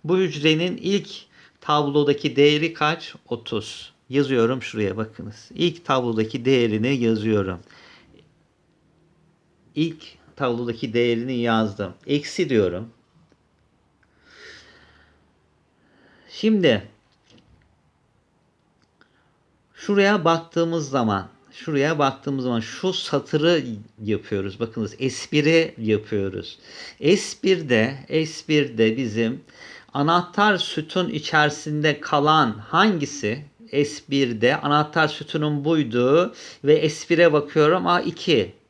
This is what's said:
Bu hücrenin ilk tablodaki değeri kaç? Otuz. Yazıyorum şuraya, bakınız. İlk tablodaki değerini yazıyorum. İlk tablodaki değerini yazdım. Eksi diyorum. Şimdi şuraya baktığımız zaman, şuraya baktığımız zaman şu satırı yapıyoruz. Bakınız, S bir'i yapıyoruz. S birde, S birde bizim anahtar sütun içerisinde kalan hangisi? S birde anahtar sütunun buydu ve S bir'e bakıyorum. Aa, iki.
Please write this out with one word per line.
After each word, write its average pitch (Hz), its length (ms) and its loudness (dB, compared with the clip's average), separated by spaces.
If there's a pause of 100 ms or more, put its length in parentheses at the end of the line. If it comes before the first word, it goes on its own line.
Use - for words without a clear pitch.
Bu 175 140 0
hücrenin 160 600 0
ilk 202 320 -2 (520)
tablodaki 143 720 0
değeri 151 380 4
kaç? 156 420 -4 (140)
Otuz. - 640 -8 (160)
Yazıyorum 127 520 2
şuraya, 104 360 -4
bakınız. 107 580 -10
İlk 170 300 -2
tablodaki 117 600 0
değerini 120 500 2
yazıyorum. 107 640 0 (2250)
İlk 156 280 -4 (320)
tablodaki 120 580 -4
değerini 120 440 2
yazdım. 110 560 0 (140)
Eksi 147 420 -2
diyorum. 104 400 0 (3500)
Şimdi 170 580 2 (2750)
şuraya 202 520 0
baktığımız 165 640 0
zaman, 107 400 0 (220)
şuraya 147 480 -2
baktığımız 135 440 -2
zaman 120 160 0
şu 185 340 -4
satırı 156 680 0 (400)
yapıyoruz. 101 560 -4
Bakınız, 110 320 -6
S - 400 -6
bir'i 156 460 2
yapıyoruz. 104 840 -4 (400)
S 180 440 0
birde, 135 540 2 (280)
S - 220 -14
birde 117 500 2
bizim 117 460 -4 (500)
anahtar 175 640 0
sütun 165 520 -4
içerisinde 151 920 0
kalan 147 500 2
hangisi? 147 920 -2 (260)
S 143 380 -2
birde 127 480 2
anahtar 147 500 2
sütunun 151 580 -4
buydu 143 680 2 (280)
ve 151 260 4
S - 200 -8
bir'e 165 240 6
bakıyorum. - 540 2
Aa, 175 140 2
iki. 131 520 0 (160)